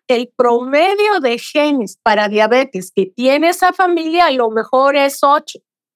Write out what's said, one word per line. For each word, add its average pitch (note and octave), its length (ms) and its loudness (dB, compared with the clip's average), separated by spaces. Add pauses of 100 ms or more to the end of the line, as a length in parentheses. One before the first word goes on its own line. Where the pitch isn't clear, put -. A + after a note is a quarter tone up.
el A#3+ 300 -2
promedio D4+ 840 0
de A#3+ 180 -2
genes C#4+ 640 -2
para G#3 260 0
diabetes G#3+ 640 0
que F#3+ 120 0
tiene C4+ 440 0
esa F4+ 220 0
familia F4 540 0
a - 40 0
lo B3 200 0
mejor B3+ 460 0
es C#4 260 0
ocho D4 360 0 (380)